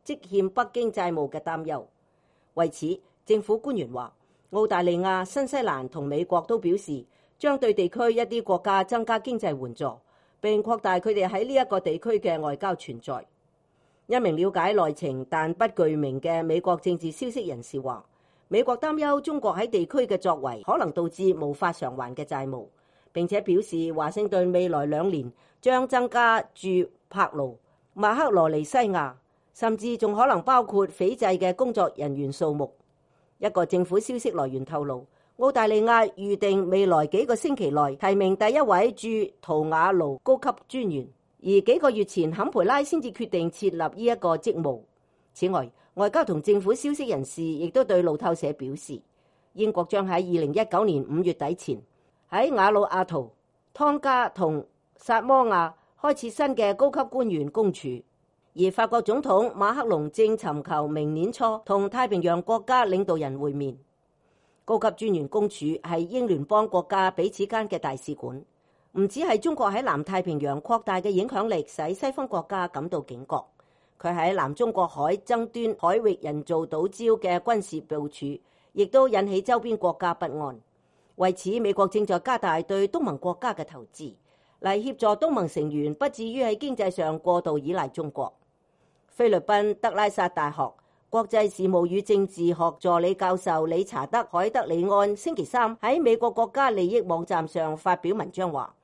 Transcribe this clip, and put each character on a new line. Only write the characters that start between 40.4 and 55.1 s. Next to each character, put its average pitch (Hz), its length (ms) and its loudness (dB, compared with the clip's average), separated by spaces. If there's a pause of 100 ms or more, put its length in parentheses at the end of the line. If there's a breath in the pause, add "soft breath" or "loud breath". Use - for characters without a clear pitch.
專 240 220 -4
員， 135 180 -4 (320)
而 196 200 4
幾 240 200 6
個 285 100 6
月 208 140 0
前 165 260 0
坎 202 200 -2
培 202 140 2
拉 277 180 4
先 302 180 -2
至 240 120 -6
決 226 160 -8
定 170 220 0
設 196 200 -2
立 170 60 -2
呢 165 200 -2
一 233 180 2
個 170 220 0
職 156 260 0
務。 127 180 -2 (540)
此 180 160 0
外， 135 200 -2 (240 soft breath)
外 202 140 2
交 320 160 2
同 156 160 -2
政 202 200 4
府 190 120 2
消 285 200 -2
息 285 160 -4
人 135 160 -2
士 - 180 -10
亦 160 260 -4
都 254 160 2
對 185 180 4
路 156 140 0
透 175 180 -2
社 151 200 -4
表 135 200 -10
示， 147 260 -14 (540)
英 214 180 0
國 175 120 0
將 196 220 0
喺 185 60 -2
二 175 280 0
零 143 140 -2
一 220 100 2
九 196 200 0
年 151 240 0
五 156 140 0
月 170 120 0
底 151 200 -4
前 123 280 -8 (480)
喺 247 240 2
瓦 202 160 6
努 208 120 4
阿 185 220 0
圖、 143 260 -4 (440)
湯 294 260 2
加 254 300 2
同 156 340 -2 (340)
薩 226 220 2